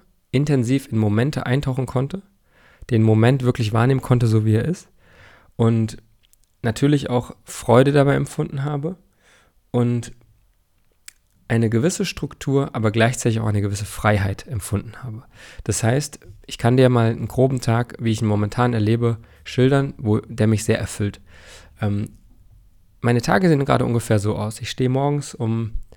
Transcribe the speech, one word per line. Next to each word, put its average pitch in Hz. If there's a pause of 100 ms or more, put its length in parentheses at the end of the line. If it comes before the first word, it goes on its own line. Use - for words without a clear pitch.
(320)
intensiv 135
in 110
Momente 107
eintauchen 131
konnte, 139 (680)
den 110
Moment 117
wirklich 117
wahrnehmen 127
konnte, 123
so 110
wie 107
er 113
ist, 160 (680)
und 113 (640)
natürlich 139
auch 123
Freude 135
dabei 143
empfunden 143
habe 151 (720)
und 120 (1300)
eine 113
gewisse 147
Struktur, 139
aber 110
gleichzeitig 113
auch 110
eine 104
gewisse 101
Freiheit 101
empfunden 104
habe. 120 (400)
Das -
heißt, 131 (260)
ich -
kann 127
dir 127
mal 117
einen 113
groben 131
Tag, 117
wie 113
ich 110
ihn 110
momentan 104
erlebe, 113 (260)
schildern, 135
wo, 107
der 107
mich 110
sehr -
erfüllt. - (600)
Ähm, 101 (840)
meine 120
Tage 185
sehen 139
gerade 127
ungefähr 117
so 101
aus. 107
Ich 113
stehe 127
morgens 143
um 113 (240)